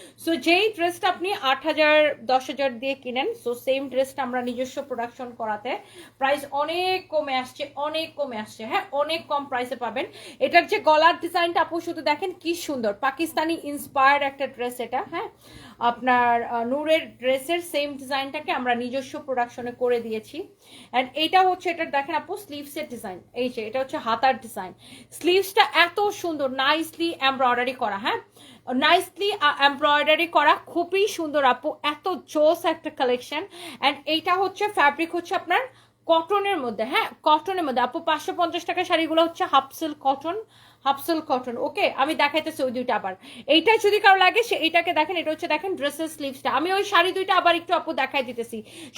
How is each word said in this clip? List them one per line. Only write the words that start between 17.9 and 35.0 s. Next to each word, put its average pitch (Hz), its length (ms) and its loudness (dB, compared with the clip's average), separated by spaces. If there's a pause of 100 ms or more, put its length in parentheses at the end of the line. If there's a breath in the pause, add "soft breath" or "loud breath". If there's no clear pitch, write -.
ডিজাইনটাকে 277 560 -6
আমরা 247 240 0
নিজস্ব 262 440 -6
প্রোডাকশনে 240 520 -4
করে 247 280 0
দিয়েছি। 226 480 -8 (460 loud breath)
And 254 200 0
এটা 320 360 4
হচ্ছে 359 200 -2
এটার 330 220 -4
দেখেন 277 240 -2
আপু 330 220 -6
স্লিভসের 285 520 -10
ডিজাইন, 214 320 -12 (120)
এই 247 160 -2
যে 226 180 -8
এটা 240 120 -4
হচ্ছে 269 180 -6
হাতার 233 440 0
ডিজাইন। 190 320 -12 (380 loud breath)
স্লিভসটা 381 520 2 (100)
এত 339 260 4 (100)
সুন্দর, 294 420 -4
নাইসলি 311 680 -2
এমব্রয়ডারি 254 540 2
করা, 214 240 -4
হ্যাঁ, 302 220 -4 (540 loud breath)
নাইসলি, 349 600 2
আহ, 294 300 2
এমব্রয়ডারি 294 640 4
করা, 320 280 6
খুবই 349 520 -2
সুন্দর 302 360 -2
আপু, 269 400 2
এত 294 240 -4 (200)
জোস 311 380 4
একটা 320 240 -2
কালেকশন। 277 540 -2 (380 loud breath)
And 277 140 2 (100)
এইটা 320 300 0
হচ্ছে 381 320 0
ফ্যাব্রিক 330 480 2